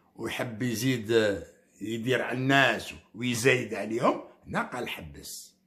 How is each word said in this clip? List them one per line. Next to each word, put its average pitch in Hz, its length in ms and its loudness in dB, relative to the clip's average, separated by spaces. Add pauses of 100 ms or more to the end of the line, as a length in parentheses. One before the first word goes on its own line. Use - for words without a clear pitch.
(160)
ويحب 113 460 -6
يزيد 110 800 2 (380)
يدير 113 420 -2
على 120 160 -4
الناس 131 560 4 (200)
ويزايد 120 600 2
عليهم، 113 480 -2 (240)
هنا 202 160 -2
قال 123 260 -8
حبس. - 680 -14 (120)